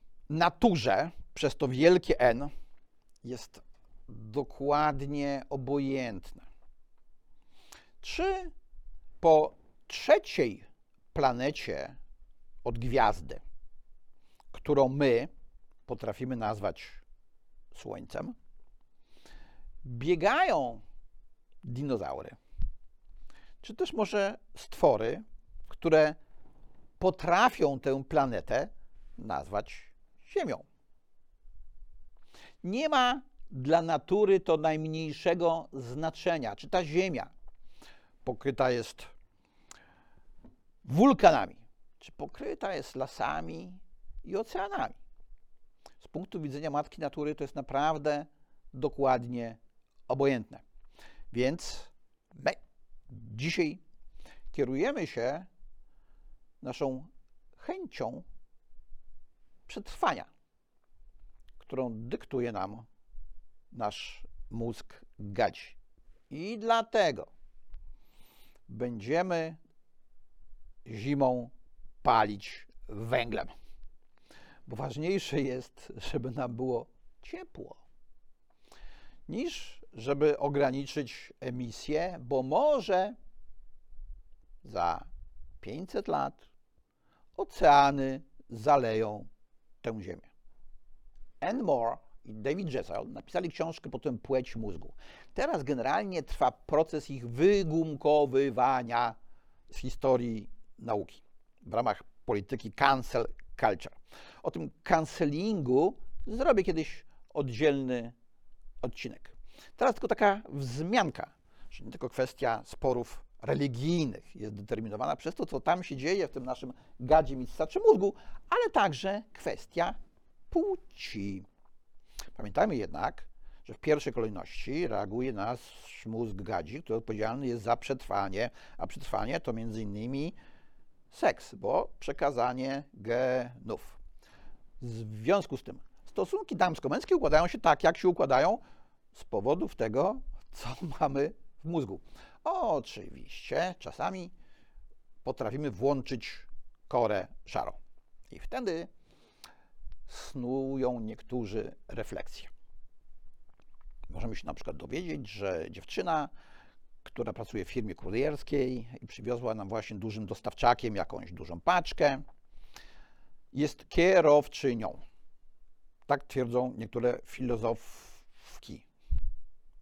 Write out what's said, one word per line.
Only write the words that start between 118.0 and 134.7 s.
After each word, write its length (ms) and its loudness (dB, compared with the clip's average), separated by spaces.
ale 200 4
także 520 2
kwestia 600 -2
płci. 920 -2
Pamiętajmy 400 2
jednak, 520 -4
że 100 -14
w 40 -16
pierwszej 340 2
kolejności 760 -2
reaguje 440 -2
nasz 720 -8
mózg 300 -2
gadzi, 460 -4
który 140 -2
odpowiedzialny 500 -2
jest 160 -2
za 140 4
przetrwanie, 720 0
a 80 -4
przetrwanie 540 -2
to 120 -2
między 300 -4
innymi 520 -4
seks, 440 0
bo 340 2
przekazanie 840 0
genów. 1040 -2